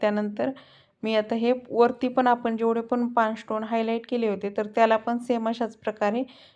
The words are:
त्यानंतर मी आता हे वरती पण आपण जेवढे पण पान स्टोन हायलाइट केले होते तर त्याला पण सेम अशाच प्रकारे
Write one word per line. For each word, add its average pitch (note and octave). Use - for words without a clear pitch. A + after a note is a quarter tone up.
त्यानंतर G#3
मी A3
आता G#3+
हे A#3
वरती A#3+
पण B3+
आपण A#3+
जेवढे A3+
पण A#3+
पान A3+
स्टोन A3
हायलाइट A3+
केले A#3
होते G3+
तर G#3+
त्याला A3
पण A#3+
सेम A#3
अशाच A#3
प्रकारे G#3+